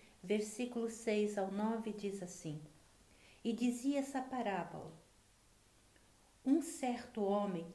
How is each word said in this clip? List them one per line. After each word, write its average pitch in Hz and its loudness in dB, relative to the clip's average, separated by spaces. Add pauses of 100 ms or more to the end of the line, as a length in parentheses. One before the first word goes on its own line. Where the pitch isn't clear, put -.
(240)
versículo 226 0
seis 208 2
ao 190 2
nove, 220 0
diz 202 -4
assim: 156 -6 (840)
E 233 0
dizia 247 2
essa 277 0
parábola: 185 -2 (1500)
Um 285 6
certo - -4
homem 196 2